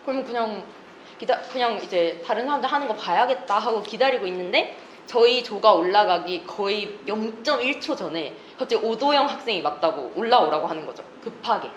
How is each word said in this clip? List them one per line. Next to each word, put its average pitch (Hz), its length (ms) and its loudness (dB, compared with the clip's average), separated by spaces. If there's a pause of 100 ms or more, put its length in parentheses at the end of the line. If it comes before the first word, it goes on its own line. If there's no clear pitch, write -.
그러면 269 200 -2
그냥 220 400 -4 (540)
기다-, 233 220 0 (120)
그냥 240 300 0
이제 170 420 0
다른 233 220 -2
사람들 262 240 0
하는 277 160 0
거 220 80 -2
봐야겠다 220 640 0
하고 220 240 -2
기다리고 220 460 0
있는데 180 480 -2 (300)
저희 247 360 4
조가 214 300 6
올라가기 180 760 2
거의 202 520 -4 (100)
영점일 233 720 -2
초 294 160 -4
전에 156 380 -6 (240)
갑자기 220 280 0
오도영 277 400 2
학생이 214 360 -4
맞다고 147 540 -2
올라오라고 190 500 4
하는 160 200 -6
거죠. - 160 -12 (220)
급하게. 208 520 -4